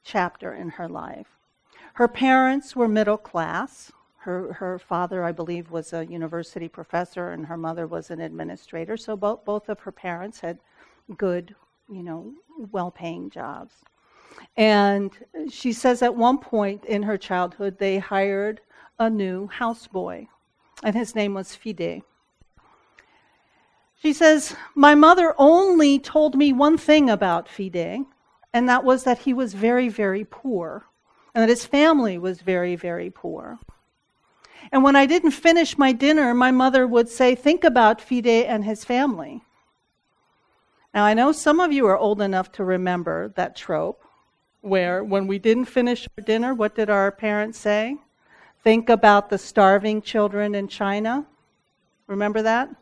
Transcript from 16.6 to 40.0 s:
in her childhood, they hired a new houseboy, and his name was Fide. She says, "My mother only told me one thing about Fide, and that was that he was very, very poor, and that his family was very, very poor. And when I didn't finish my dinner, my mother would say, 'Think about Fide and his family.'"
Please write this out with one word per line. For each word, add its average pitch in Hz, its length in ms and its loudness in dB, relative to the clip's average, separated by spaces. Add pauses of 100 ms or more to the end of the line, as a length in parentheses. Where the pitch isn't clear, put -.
in 208 160 -2
her 202 160 -4
childhood, 185 600 -6
they 196 200 -2
hired 196 640 -4 (360)
a 226 120 0
new 196 380 -4
houseboy, 208 800 -8 (540)
and 214 140 -2
his 233 180 -6
name 202 200 -4
was 190 200 -12
Fide. 175 480 -10 (2000)
She 311 100 0
says, 311 420 4 (200)
"My 294 200 8
mother 330 440 6
only 311 600 6
told 302 380 0
me 285 160 4
one 285 240 4
thing 302 320 4
about 185 400 0
Fide, 180 560 -8 (480)
and 240 160 0
that 247 160 2
was 254 200 2
that 247 160 0
he 269 120 -4
was 240 220 -4
very, 240 340 0
very 202 360 -4
poor, 196 600 -8 (500)
and 226 80 2
that 226 60 4
his 240 160 2
family 277 540 2
was 180 240 -6
very, 180 340 -2
very 175 320 -8
poor. 175 500 -14 (1120)
And 269 140 4
when 277 100 6
I 277 120 6
didn't 330 240 4
finish 330 480 2
my 269 140 4
dinner, 277 420 2
my 247 160 4
mother 262 360 4
would 233 220 2
say, 254 260 2
'Think 294 300 2
about 233 360 4
Fide 233 460 0
and 214 180 -4
his 214 200 -8
family.'" 247 580 -4 (1500)